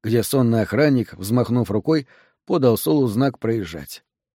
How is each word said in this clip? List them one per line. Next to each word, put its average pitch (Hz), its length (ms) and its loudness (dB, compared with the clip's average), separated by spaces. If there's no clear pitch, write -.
где 113 200 0
сонный 117 400 2
охранник, 127 500 0
взмахнув 117 580 -2
рукой, 139 360 -2
подал 131 320 2
Солу 147 300 0
знак 127 320 -2
проезжать. 87 640 -8